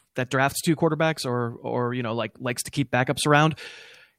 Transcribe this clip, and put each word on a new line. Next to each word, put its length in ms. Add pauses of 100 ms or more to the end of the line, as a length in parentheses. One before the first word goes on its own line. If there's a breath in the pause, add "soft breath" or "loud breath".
(160)
that 140
drafts 320
two 140
quarterbacks 500
or, 260 (100)
or, 320
you 100
know, 100
like, 260
likes 240
to 80
keep 180
backups 380
around. 280 (640 loud breath)